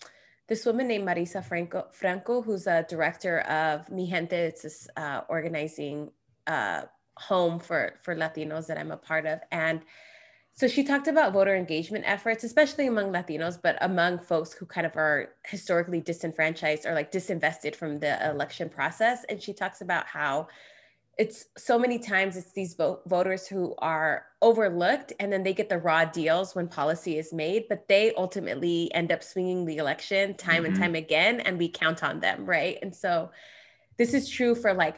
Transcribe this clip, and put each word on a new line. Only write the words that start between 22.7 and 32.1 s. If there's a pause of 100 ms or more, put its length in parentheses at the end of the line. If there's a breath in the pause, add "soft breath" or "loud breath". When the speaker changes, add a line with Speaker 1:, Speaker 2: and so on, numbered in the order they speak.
Speaker 1:
vo-,
voters
who
are (160)
overlooked,
and
then
they
get
the
raw
deals
when
policy
is
made,
but
they
ultimately
end
up
swinging
the
election
time
and
Speaker 2:
Mm-hmm.
Speaker 1:
time
again,
and
we
count
on